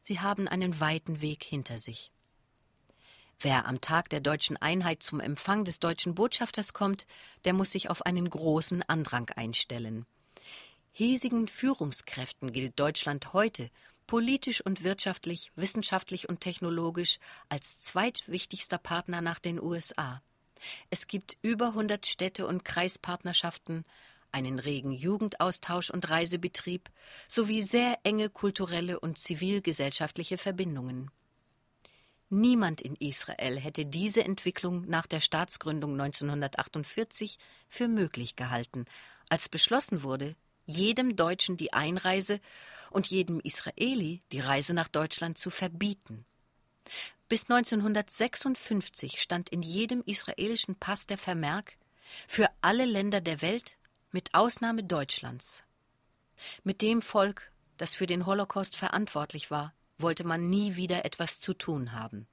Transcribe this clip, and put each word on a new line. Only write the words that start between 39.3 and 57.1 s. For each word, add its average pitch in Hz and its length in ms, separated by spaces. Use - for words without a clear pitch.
beschlossen 185 540
wurde, 135 320
jedem 214 480
Deutschen 180 420
die 160 160
Einreise 185 680
und 196 160
jedem 175 320
Israeli 180 840
die 135 100
Reise 139 340
nach 165 140
Deutschland 160 500
zu 185 100
verbieten. 175 760
Bis - 220
neunzehnhundertsechsundfünfzig 220 1700
stand 175 260
in 175 140
jedem 220 420
israelischen 202 720
Pass - 320
der 196 100
Vermerk: 165 600
„Für 214 200
alle 226 240
Länder 202 360
der 165 200
Welt, 208 340
mit - 240
Ausnahme 226 480
Deutschlands.“ 139 800
Mit 196 200
dem 226 180
Volk, 202 500